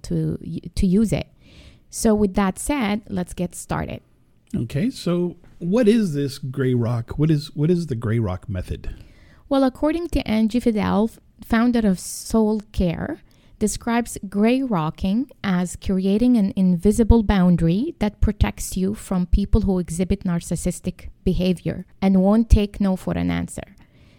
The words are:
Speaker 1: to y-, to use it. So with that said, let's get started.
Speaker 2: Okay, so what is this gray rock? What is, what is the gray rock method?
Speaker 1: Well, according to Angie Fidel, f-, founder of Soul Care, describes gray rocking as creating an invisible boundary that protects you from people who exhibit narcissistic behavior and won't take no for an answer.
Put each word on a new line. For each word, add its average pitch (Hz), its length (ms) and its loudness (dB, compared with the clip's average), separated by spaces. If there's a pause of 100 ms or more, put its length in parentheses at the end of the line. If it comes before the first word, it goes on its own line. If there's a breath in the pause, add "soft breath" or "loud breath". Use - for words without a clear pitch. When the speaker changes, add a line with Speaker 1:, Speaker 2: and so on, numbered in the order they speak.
Speaker 1:
to 160 380 -4
y-, 165 200 -10 (140)
to 202 120 2
use 190 260 2
it. - 160 -2 (600 soft breath)
So 220 240 2
with 208 200 0
that 190 240 0
said, 226 500 -2
let's 180 240 -6
get 175 220 -8
started. - 460 -8 (560)
Speaker 2:
Okay, 139 340 -2
so 175 460 -4 (220)
what 202 280 0
is 208 280 4
this 143 240 -4
gray 131 360 -2
rock? 120 380 -2
What 156 180 2
is, 147 240 -2
what 151 160 0
is 175 160 0
the 135 80 -6
gray 113 240 -2
rock 92 300 -2
method? - 480 -8 (520 soft breath)
Speaker 1:
Well, 269 140 2
according 311 460 0
to - 180 -2
Angie 220 340 0
Fidel, 208 520 0
f-, - 80 -20 (240)
founder 233 420 2
of 185 140 0
Soul 214 640 -2 (100)
Care, 175 480 -2 (380 soft breath)
describes 233 580 -2 (120)
gray 226 340 2
rocking 196 680 -2 (140)
as 180 340 -2
creating 202 600 2
an 202 180 2
invisible 208 680 4
boundary 180 760 2
that 208 220 -4
protects - 560 -2
you 190 180 -2
from 180 320 -4
people 202 360 2
who 190 160 2
exhibit 180 460 -2
narcissistic - 840 -4 (160)
behavior 180 600 -2 (160)
and 190 220 4
won't 220 260 4
take 208 320 4
no 196 140 2
for 175 200 -4
an - 160 -2
answer. - 440 -6 (440 soft breath)